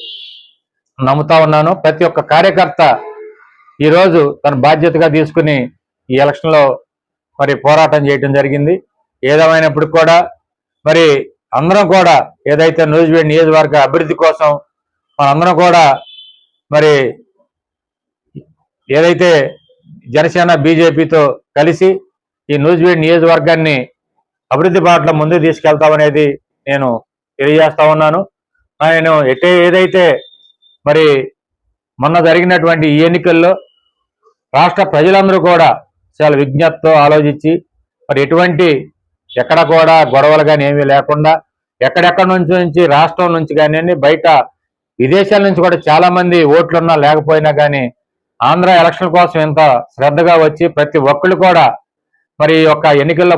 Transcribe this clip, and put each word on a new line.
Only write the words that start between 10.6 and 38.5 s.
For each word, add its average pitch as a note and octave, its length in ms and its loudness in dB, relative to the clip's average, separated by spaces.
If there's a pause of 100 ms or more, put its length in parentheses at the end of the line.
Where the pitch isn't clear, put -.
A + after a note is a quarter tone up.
మరి E3 200 2 (540)
అందరం F#3 340 0
కూడా F3 240 2 (380)
ఏదైతే D#3+ 280 0 (120)
నూజివీడు D#3+ 380 0
నియోజకవర్గ D#3 440 2 (120)
అభివృద్ధి D#3+ 360 -4
కోసం D#3 260 0 (680)
మనందరం D3+ 420 0
కూడా F3 240 4 (840)
మరి D3+ 200 2 (2000)
ఏదైతే E3+ 420 0 (840)
జనసేన, E3+ 360 0 (140)
బీజేపీతో D#3+ 580 0 (340)
కలిసి D#3+ 320 0 (600)
ఈ D3 160 -4
నూజివీడు E3+ 400 0
నియోజకవర్గాన్ని D#3+ 720 0 (760)
అభివృద్ధి F3 340 -2
బాటలో E3 360 2
ముందుకు D#3 240 -2
తీసుకెళ్తామనేది D3+ 800 0 (400)
నేను C#3 220 -4 (500)
తెలియజేస్తా D3+ 540 0
ఉన్నాను. D#3 280 0 (600)
నేను D#3+ 340 0 (180)
ఎటే-, F3 260 0 (100)
ఏదైతే F3+ 360 0 (840)
మరి D3+ 200 2 (920)
మొన్న D#3 280 0
జరిగినటువంటి E3 600 0 (100)
ఈ D3+ 120 2
ఎన్నికల్లో E3+ 420 0 (1000)
రాష్ట్ర F3 320 0 (100)
ప్రజలందరూ F#3+ 540 2
కూడా E3 200 4 (520)
చాలా D3 220 0
విజ్ఞతతో D#3+ 500 -2 (120)
ఆలోచించి D3+ 500 0 (540)
మరి C#3 180 -2
ఎటువంటి F3 420 0 (640)